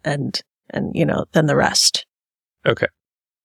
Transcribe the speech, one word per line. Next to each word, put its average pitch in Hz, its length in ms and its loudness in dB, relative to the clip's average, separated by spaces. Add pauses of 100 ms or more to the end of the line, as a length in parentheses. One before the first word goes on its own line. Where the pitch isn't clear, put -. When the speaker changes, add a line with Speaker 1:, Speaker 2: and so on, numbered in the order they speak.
Speaker 1:
and, 139 360 -4 (300)
and, - 240 -6
you 170 100 2
know, - 280 0
then 156 140 2
the 143 100 2
rest. - 500 0 (600)
Speaker 2:
Okay. - 200 0 (580)